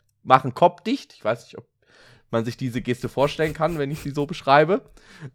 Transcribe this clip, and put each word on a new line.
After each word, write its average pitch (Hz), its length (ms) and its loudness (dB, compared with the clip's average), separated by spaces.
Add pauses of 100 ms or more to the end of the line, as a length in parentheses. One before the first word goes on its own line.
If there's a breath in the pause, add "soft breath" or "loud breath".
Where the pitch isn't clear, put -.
(240 soft breath)
"Mach 131 220 4
'n 127 80 -4
Kopf 180 300 2
dicht." 254 300 -6
Ich - 120 -18
weiß 113 200 -2
nicht, - 120 -20
ob - 100 -18 (640 soft breath)
man 113 140 0
sich 120 120 -6
diese 123 240 -6
Geste 120 280 -4
vorstellen 147 440 0
kann, 160 240 -2
wenn 139 140 -4
ich 151 80 -6
sie 143 120 -10
so 143 140 -4
beschreibe. 156 560 2 (540 loud breath)